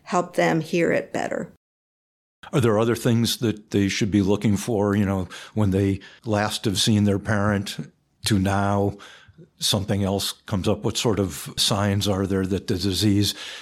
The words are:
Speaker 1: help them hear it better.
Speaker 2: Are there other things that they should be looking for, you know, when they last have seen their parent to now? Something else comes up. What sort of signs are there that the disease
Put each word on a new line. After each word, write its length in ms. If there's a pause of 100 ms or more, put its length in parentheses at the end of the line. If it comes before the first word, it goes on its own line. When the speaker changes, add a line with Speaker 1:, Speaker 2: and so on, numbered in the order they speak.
Speaker 1:
help 320
them 260
hear 280
it 220
better. 400 (960)
Speaker 2:
Are 120
there 160
other 180
things 420
that 340
they 160
should 220
be 120
looking 340
for, 400
you 80
know, 240 (240)
when 180
they 300 (240)
last 400
have 140
seen 260
their 140
parent 580 (500)
to 140
now? 560 (640)
Something 420
else 320 (120)
comes 200
up. 160
What 140
sort 240
of 360
signs 520
are 180
there 180
that 220
the 80
disease 600 (280)